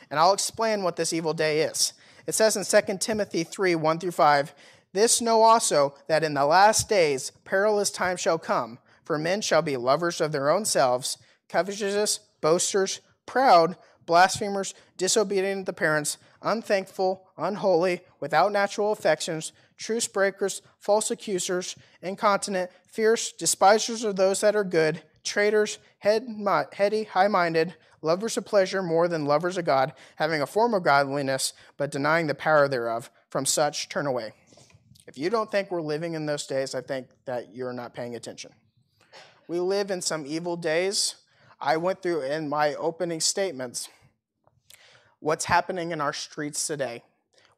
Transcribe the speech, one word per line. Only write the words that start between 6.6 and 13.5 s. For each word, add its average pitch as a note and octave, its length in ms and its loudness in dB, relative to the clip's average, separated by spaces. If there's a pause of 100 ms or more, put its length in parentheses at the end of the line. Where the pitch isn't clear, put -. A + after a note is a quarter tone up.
days D#3 460 0 (100)
perilous G3+ 480 0
times F#3 300 -4
shall E3 180 0
come, C3 400 -4 (240)
for D3+ 160 -4
men F3+ 220 -2
shall D#3+ 200 2
be D3+ 140 -4
lovers D3 460 0
of D3+ 100 -2
their C#3+ 180 0
own F#3 140 2
selves, C3+ 540 0 (320)
covetous, G3+ 720 -2 (200)
boasters, F3+ 600 0 (240)
proud, F3+ 500 4 (300)